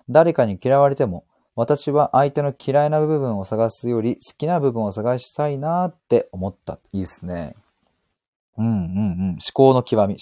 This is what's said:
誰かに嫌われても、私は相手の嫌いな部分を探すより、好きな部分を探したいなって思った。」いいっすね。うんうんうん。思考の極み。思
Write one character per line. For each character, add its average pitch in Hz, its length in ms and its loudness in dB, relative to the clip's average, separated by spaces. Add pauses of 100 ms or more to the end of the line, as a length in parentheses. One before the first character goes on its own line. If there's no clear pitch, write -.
誰 160 240 4
か 127 120 2
に 98 180 -4
嫌 135 160 4
わ 143 100 6
れ 139 60 -2
て 139 100 0
も、 87 200 -6 (300)
私 143 360 -2
は 143 220 2
相 139 180 4
手 147 100 -2
の 143 160 -2
嫌 143 300 0
い - 20 -4
な 156 100 0
部 151 200 0
分 120 180 -2
を 95 80 -6
探 113 240 0
す 120 200 -8
よ 117 120 0
り、 117 140 -2
好 - 220 -12
き 151 100 -4
な 175 120 0
部 139 120 2
分 117 120 -4
を 101 80 -2
探 113 280 -2
し - 140 -14
た 151 160 -2
い 139 100 -6
な 170 260 -2
っ 165 100 -8 (140)
て - 220 2
思 95 180 -6
っ - 60 -10
た。」 - 240 -12 (140)
い 98 80 -4
い - 20 -4
っ - 20 -6
す - 220 -12
ね。 85 280 -10 (1040)
う 110 40 -4
ん 113 40 0
う 117 40 0
ん - 20 0
う 110 40 0
ん。 92 560 -2
思 82 60 -6 (160)
考 135 200 6
の 127 100 2
極 110 240 0
み。 101 80 -4
思 - 60 -10